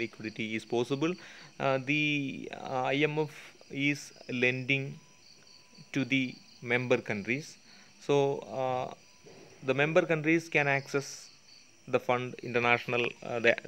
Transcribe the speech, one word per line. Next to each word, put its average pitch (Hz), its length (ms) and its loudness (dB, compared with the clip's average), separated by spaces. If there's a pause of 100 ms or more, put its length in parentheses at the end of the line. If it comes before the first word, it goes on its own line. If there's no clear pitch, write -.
liquidity 110 540 -6
is 107 80 -6
possible, 139 500 0 (460)
uh, 135 180 2 (120)
the, 147 640 0
uh, 127 340 -4
I 135 80 0
M 151 260 2
F - 340 -6 (160)
is 143 420 -2 (160)
lending 131 720 0 (920)
to 135 120 2
the 127 300 -2 (260)
member 123 380 2 (120)
countries. 110 460 -4 (440)
So, 143 160 2 (460)
uh, 127 300 -2 (720)
the 131 120 2
member 160 280 4
countries 160 460 2
can 147 180 2
access 139 640 -2 (560)
the 127 140 2
fund, 123 420 0
international, 120 640 2 (160)
uh, 120 160 -4
the, 117 160 6 (140)